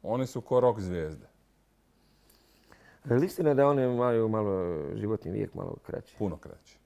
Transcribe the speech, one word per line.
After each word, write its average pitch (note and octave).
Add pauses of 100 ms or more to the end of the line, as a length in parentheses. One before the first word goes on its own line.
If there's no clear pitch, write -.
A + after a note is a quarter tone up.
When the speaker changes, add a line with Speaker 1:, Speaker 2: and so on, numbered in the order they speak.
Speaker 1:
oni B2
su -
ko B2+
rock A#2
zvijezde. E2 (1800)
Speaker 2:
Je A#2+
li D3
istina D#3+
da C#3
oni C#3
imaju A#2+
malo G2 (180)
životni G#2
vijek, G2+
malo F2+
kraći? -
Speaker 1:
Puno F#2+
kraći. -